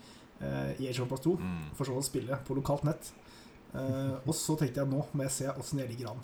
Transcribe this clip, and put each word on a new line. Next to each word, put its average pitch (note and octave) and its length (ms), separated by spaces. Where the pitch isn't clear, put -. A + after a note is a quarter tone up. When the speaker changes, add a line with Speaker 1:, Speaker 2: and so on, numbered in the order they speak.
Speaker 1:
eh, C#2 400
i C3 80
Age B2 120
of B2 60
Empires C3 160
to, F3 140
Speaker 2:
Mm. F2 380
Speaker 1:
for C#3 100
så C3 80
å C3 100
spille B2+ 360
på C3+ 80
lokalt C#3+ 280
nett. - 280
Eh, C3+ 400
og D#3+ 80
så D#3 220
tenkte C3+ 240
jeg, C#3 80
«Nå C#3 240
må C#3 120
jeg C3+ 60
se - 140
hvordan C3+ 360
jeg B2+ 100
ligger A#2 200
an. A#2+ 140